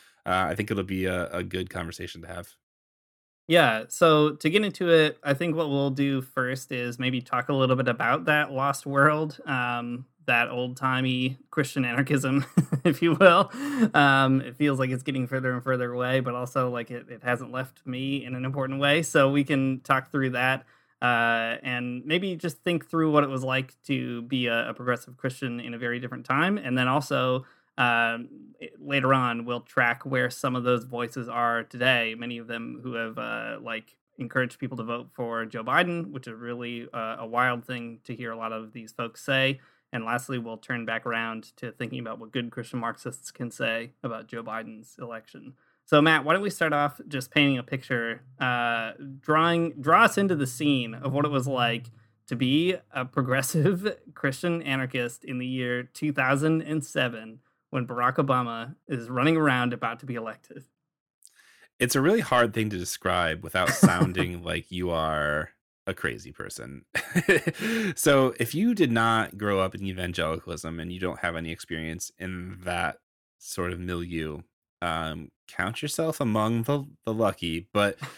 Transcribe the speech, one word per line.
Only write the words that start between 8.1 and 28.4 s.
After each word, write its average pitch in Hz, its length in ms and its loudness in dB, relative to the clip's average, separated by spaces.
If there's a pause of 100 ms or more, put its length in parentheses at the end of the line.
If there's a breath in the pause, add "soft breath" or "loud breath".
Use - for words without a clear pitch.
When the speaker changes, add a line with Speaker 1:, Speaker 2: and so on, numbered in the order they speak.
Speaker 2:
that 151 260 2
lost 139 360 -2
world, 151 580 2
um, 123 600 -4 (200)
that 120 240 2
old-timey 127 880 0 (140)
Christian 135 340 0
anarchism, 135 600 2 (200)
<laughs> - 180 -4
if 160 180 2
you 170 120 6
will. 185 380 8 (420 loud breath)
Um, 135 480 6
it 123 140 -10
feels 143 240 2
like 131 100 0
it's 131 140 -4
getting 131 240 -2
further 131 260 -2
and 123 100 -6
further 123 300 0
away, 127 260 0
but 127 160 -2
also, 127 340 -2
like, 120 220 -6
it, 120 180 -12
it 120 140 -16
hasn't 123 280 -2
left 131 340 -8
me 131 400 -4
in 127 100 -8
an 127 100 -4
important 135 340 -4
way. 143 240 4
So 139 280 6
we 143 120 4
can 135 380 0
talk 131 300 0
through 131 200 0
that, 131 340 0 (360 soft breath)
uh, 117 600 2
and 123 440 -6
maybe 180 300 0
just 165 280 -6
think 170 240 0
through 160 240 2
what 147 120 6
it 135 60 -2
was 131 140 -4
like 131 300 -2 (100)
to 123 400 -4
be 123 240 -2
a, 117 220 0
a 113 40 -6
progressive 123 440 -4
Christian 123 420 -6
in 120 140 -10
a 117 40 -8
very 120 220 -4
different 123 260 -10
time. 170 320 2
And 127 200 -2
then 127 100 4
also, 131 580 0 (320 soft breath)
um, 117 520 2 (320)